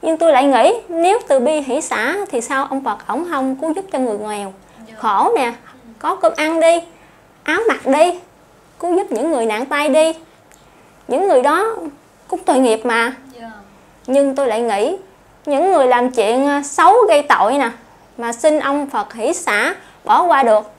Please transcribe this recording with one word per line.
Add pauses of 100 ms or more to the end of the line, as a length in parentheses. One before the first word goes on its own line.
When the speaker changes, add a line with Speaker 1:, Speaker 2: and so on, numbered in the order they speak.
Speaker 1:
Nhưng
tôi
lại
nghĩ (160)
nếu (100)
từ
bi
hỷ
xả (140)
thì
sao
ông
Phật
ổng
không
cứu
giúp
cho
người
nghèo, (360)
Speaker 2:
Dạ.
Speaker 1:
khổ
nè, (460)
có
cơm
ăn
đi, (640)
áo
mặc
đi, (580)
cứu
giúp
những
người
nạn
tay
đi. (960)
Những
người
đó (520)
cũng
tội
nghiệp
mà. (280)
Speaker 2:
Dạ. (560)
Speaker 1:
Nhưng
tôi
lại
nghĩ (500)
những
người
làm
chuyện,
à,
xấu (140)
gây
tội
nè, (480)
mà
xin
ông
Phật
hỷ
xả (300)
bỏ
qua
được